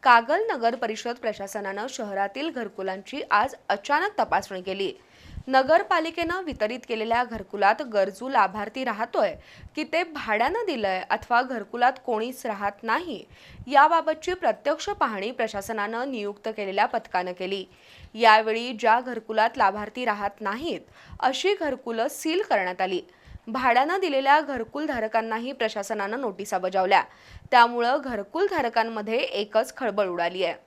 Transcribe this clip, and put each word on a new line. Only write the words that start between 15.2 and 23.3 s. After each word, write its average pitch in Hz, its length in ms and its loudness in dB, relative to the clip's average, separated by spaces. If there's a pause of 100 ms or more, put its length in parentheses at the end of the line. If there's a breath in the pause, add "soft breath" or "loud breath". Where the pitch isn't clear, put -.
प्रशासनानं 220 800 -4
नियुक्त 208 460 -8
केलेल्या 202 280 0
पथकानं 180 460 -4
केली. 185 340 -6 (480 loud breath)
यावेळी 226 600 4
ज्या 226 260 4
घरकुलात 233 580 -2
लाभार्थी 208 480 0
राहत 208 360 -2
नाहीत, 214 400 -4 (380 loud breath)
अशी 359 400 0
घरकुलं 254 500 -4
सील 320 400 -2
करण्यात 185 320 0
आली. 185 200 -2 (460 soft breath)